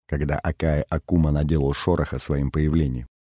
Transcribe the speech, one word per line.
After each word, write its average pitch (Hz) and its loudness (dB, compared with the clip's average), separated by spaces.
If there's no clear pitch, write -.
когда 73 -2
Акая 78 0
Акума 80 0
наделал 73 2
шороха 76 -2
своим 69 -2
появлением. 76 0